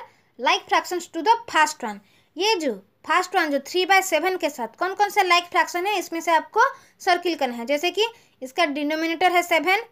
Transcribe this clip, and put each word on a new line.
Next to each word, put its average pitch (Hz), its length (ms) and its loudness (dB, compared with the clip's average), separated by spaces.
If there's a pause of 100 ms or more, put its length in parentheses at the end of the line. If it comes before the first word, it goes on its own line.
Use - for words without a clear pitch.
(380)
like 330 300 -2
fractions 349 400 -2
to 330 140 -8
the 427 120 4 (160)
first 311 340 2
one। 208 140 -10 (380)
ये 415 200 2
जो 294 160 -2 (340)
फर्स्ट 359 300 0
वन, 330 140 0
जो 277 100 0
थ्री 359 260 -2
बाय 381 160 4
सेवन 370 340 0
के 320 140 -2
साथ - 280 -10
कौन 381 160 -2
कौन 403 160 0
से 415 120 2
like 349 280 2
फ्रैक्शन 349 360 0
है, 415 120 0
इसमें 330 220 -6
से 330 120 0
आपको 311 280 0 (400)
सर्किल 349 360 0
करना 247 200 -2
है। 233 100 -8
जैसे 294 240 0
कि 403 160 0 (360)
इसका 294 260 0
डिनोमिनेटर 320 640 0
है 349 100 4
सेवन 349 500 0